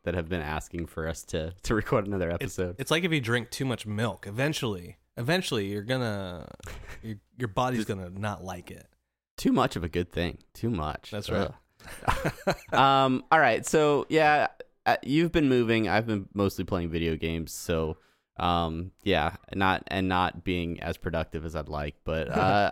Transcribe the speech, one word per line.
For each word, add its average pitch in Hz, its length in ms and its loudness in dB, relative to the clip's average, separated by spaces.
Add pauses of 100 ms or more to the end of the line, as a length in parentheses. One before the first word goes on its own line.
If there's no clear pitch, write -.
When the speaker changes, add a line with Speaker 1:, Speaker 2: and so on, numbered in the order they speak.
Speaker 1:
that 85 100 -2
have 85 160 -2
been 87 120 -2
asking 78 460 -6
for 80 200 -6
us 80 160 -6
to, 82 300 -6 (100)
to - 100 -2
record 107 340 0
another 92 240 -2
Speaker 2:
It's, 85 100 -4 (180)
Speaker 1:
episode. 90 180 -4
Speaker 2:
it's - 140 -8
like 165 140 2
if 170 80 -2
you 151 80 2
drink 117 300 -2
too - 140 -6
much 123 220 -4
milk. 107 400 -4
Eventually, 107 680 -4 (200)
eventually 127 500 0
you're 101 140 -4
gonna, 101 680 -4 (280)
Speaker 1:
<laughs> - 280 -14
Speaker 2:
your, 110 120 -8 (220)
your 123 100 -4
body's 123 380 0
Speaker 1:
Just - 20 -4
Speaker 2:
gonna 95 220 -6
not 98 340 -6
like 90 260 -12
it. - 180 -18 (500)
Speaker 1:
Too - 160 2
much 131 240 2
of 85 80 -2
a 85 40 -4
good 87 220 -2
thing. 85 260 -2 (160)
Too - 160 -4
much. 78 420 -4
Speaker 2:
That's 101 180 -8
Speaker 1:
Ugh. 98 240 -2 (520)
Speaker 2:
right. - 480 0 (180)
<laughs> - 20 0
Speaker 1:
Um, 135 580 6
all 160 80 8
right. 120 260 4
So, 147 440 4
yeah, 151 380 4 (380)
uh, 117 180 6
you've 160 280 4
been 160 180 6
moving. 113 380 4
I've 104 180 2
been 104 280 -2
mostly 98 320 2
playing 85 240 -2
video 82 260 0
games. 82 380 -4
So, 80 440 -2 (400)
um, 85 540 0 (120)
yeah, 82 320 2 (180)
not, 95 340 2
and 95 200 0
not 90 360 0
being 85 380 -2
as 98 160 -4
productive 80 480 -4
as 80 100 -8
I'd 73 140 -6
like. 73 340 -6
But, 80 260 -2
Speaker 2:
<laughs> - 20 -6
Speaker 1:
uh, 95 400 2